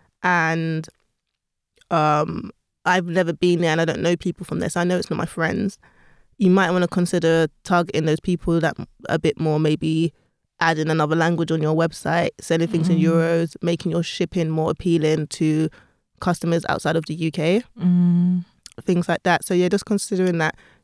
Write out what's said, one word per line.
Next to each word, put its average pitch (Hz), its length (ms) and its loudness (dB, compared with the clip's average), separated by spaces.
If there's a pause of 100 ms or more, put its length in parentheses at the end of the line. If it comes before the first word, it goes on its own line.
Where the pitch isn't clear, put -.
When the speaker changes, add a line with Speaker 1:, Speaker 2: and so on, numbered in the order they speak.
(240)
Speaker 1:
and, 165 640 0 (1040)
um, 151 580 0 (360)
I've 180 220 2
never 170 260 0
been 175 260 2
there 165 120 2
and 160 100 0
I 165 40 2
don't - 160 -4
know 170 140 2
people - 300 -6
from 160 140 -6
there, 170 100 -2
so 175 100 -4
I 175 60 0
know 180 120 0
it's 175 120 -6
not 160 80 -4
my 175 80 -2
friends, 170 520 -4 (600)
you 190 120 4
might 185 220 4
wanna 180 160 2
consider 165 600 2 (180)
targeting 170 400 0
those 156 160 0
people 170 400 -2
that 160 160 -2 (320)
a 160 100 0
bit 160 220 0
more, 156 180 0
maybe 156 540 0 (480)
adding 160 280 0
another 156 260 0
language 165 360 0
on 160 100 0
your 156 140 0
website, 165 540 -2 (100)
selling 165 300 -2
things 165 180 0
in 175 100 4
Speaker 2:
Mm. 175 60 2
Speaker 1:
euros, 165 580 0
making 170 300 -2
your 170 120 -2
shipping 170 460 -4
more 160 220 0
appealing 156 560 0
to 156 400 0 (540)
customers 170 480 -2
outside 160 260 -2
of 160 120 0
the 156 80 -6
U 165 140 -4
K, 175 320 0 (160)
Speaker 2:
Mm. 175 680 2 (380)
Speaker 1:
things 175 260 0
like 170 140 -2
that. 175 200 2
So 190 100 -4
yeah, 180 140 2
just 196 180 0
considering 185 520 0
that, 156 180 -2 (280)